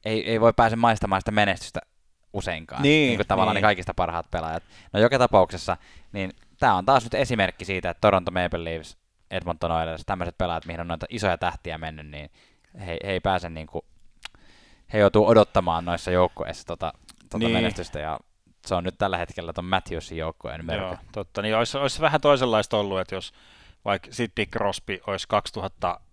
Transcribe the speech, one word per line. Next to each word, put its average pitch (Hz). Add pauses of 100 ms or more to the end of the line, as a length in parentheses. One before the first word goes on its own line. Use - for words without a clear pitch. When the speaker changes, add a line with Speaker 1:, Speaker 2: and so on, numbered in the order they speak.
Speaker 1:
ei, 110
ei 113
voi 113
pääse 113
maistamaan 107
sitä 104
menestystä 104 (520)
useinkaan. 95
Speaker 2:
Niin, 147
Speaker 1:
Niinku 104
tavallaan 92
Speaker 2:
niin. 98
Speaker 1:
ne 107
kaikista 92
parhaat 85
pelaajat. 80 (300)
No 104
joka 120
tapauksessa, 95 (360)
niin 95 (280)
tää 120
on 92
taas 127
nyt 117
esimerkki 104
siitä, 90
että -
Toronto 95
Maple 87
Leafs, 82 (340)
Edmonton 85
Oilers, 80
tämmöiset 90
pelaajat, 85
mihin 85
on 85
noita 82
isoja 101
tähtiä 85
mennyt, 78
niin 73 (500)
he, 98
he 87
ei 90
pääse 90
niinku, 80 (1080)
he 110
joutuu 104
odottamaan 90
noissa 87
joukkueissa 90
tota, 82 (300)
tota -
Speaker 2:
Niin. 117
Speaker 1:
menestystä, 110
ja 78 (460)
se -
on 87
nyt 92
tällä 95
hetkellä 85
ton 90
Matthewsin 87
joukkueen 80
mörkö. 82
Speaker 2:
Joo, 92 (160)
totta. 101
Niin 110
olisi, 120
olisi 139
vähän 151
toisenlaista 123
ollut, 98
että 92
jos - (520)
vaikka 101
Sidney 107
Crosby 101
olisi 98
kaksituhatta 95 (120)